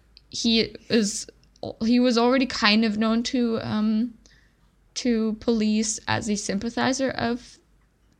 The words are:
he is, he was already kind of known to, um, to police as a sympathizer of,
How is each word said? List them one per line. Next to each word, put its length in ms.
he 440
is, 380
he 160
was 180
already 280
kind 380
of 140
known 260
to, 380
um, 520
to 460
police 680
as 220
a 60
sympathizer 760
of, 480